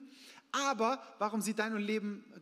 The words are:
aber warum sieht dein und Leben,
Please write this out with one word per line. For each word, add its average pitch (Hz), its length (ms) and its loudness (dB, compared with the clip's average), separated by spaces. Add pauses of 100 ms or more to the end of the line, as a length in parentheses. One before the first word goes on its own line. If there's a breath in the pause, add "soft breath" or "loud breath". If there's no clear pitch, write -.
(520 loud breath)
aber 262 500 2 (180 loud breath)
warum 208 220 2
sieht 214 180 0
dein 220 140 2
und 208 80 0
Leben, 208 440 -2 (160)